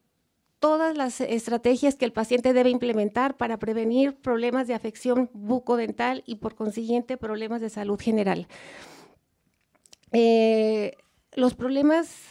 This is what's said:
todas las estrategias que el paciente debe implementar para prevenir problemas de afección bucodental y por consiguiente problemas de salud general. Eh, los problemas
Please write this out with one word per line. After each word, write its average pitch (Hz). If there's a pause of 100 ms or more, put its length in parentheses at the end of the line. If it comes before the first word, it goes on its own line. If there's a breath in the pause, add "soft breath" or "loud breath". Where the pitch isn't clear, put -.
(600)
todas 311
las 262
estrategias 240
que 254
el 233
paciente 247
debe 254
implementar 240
para 226
prevenir 226
problemas 240
de 240
afección 240
bucodental 233
y 233
por 220
consiguiente 233
problemas 220
de 220
salud 202
general. 196 (1700 loud breath)
Eh, 220 (380)
los 247
problemas 285 (160)